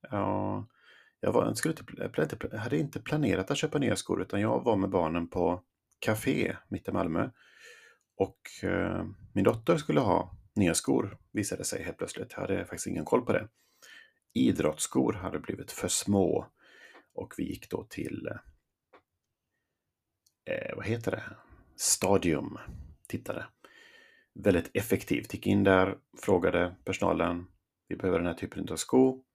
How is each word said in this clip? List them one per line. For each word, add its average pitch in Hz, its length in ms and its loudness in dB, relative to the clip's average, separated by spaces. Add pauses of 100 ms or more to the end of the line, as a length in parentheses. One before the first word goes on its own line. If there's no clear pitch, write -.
(100)
Ja, 101 560 -2 (540)
jag 98 120 2
var, - 140 4
jag 110 100 -2
skulle 160 160 -2
inte - 120 -10
pl-, - 240 -8
pl-, - 140 -2
inte 156 140 -4
pl-, - 200 -8
hade 120 220 -2
inte 151 220 -4
planerat 107 500 0
att 139 60 0
köpa 156 220 -2
nya 113 180 2
skor, 90 260 -4
utan 101 180 -4
jag 117 240 0
var 113 120 4
med 95 140 2
barnen 85 380 2
på 87 340 0 (360)
café - 580 0 (120)
mitt - 200 -8
i - 40 -8
Malmö. 90 380 0 (840)
Och, - 480 -4
eh, 92 400 0 (280)
min 98 120 2
dotter 123 320 4
skulle 151 240 2
ha 95 360 2 (180)
nya 87 200 4
skor, - 440 0 (140)
visade - 320 -4
sig - 180 -4
helt - 160 -10
plötsligt. - 340 -8
Jag - 80 -10
hade 95 240 -2
faktiskt 90 220 -10
ingen 92 180 -4
koll 123 200 2
på 120 80 -2
det. 110 160 0 (840)
Idrottsskor 117 800 2
hade 87 260 -6
blivit - 340 -10
för - 160 -6
små. 95 580 2 (680)
Och - 220 -10
vi - 80 -4
gick - 260 -10
då - 140 -6
till, - 440 -8 (2250)
eh, - 320 -6
vad - 100 -8
heter 113 240 -2
det? - 120 -4 (540)
Stadium. 87 840 2 (480)
Tittade. - 400 -8 (880)
Väldigt 95 400 2
effektivt. - 600 0
Gick - 120 -6
in 101 180 4
där, 95 340 6 (200)
frågade 87 680 2
personalen. 87 600 0 (420)
Vi - 80 -6
behöver 92 220 2
den 87 80 0
här 85 80 0
typen - 340 -8
av 80 80 -6
sko. 131 480 4 (100)